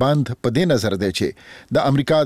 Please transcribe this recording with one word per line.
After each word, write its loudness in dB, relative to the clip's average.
باند 0
په -4
دې 2
نظر 0
دی -2
چې -6
د 2
امریکا 2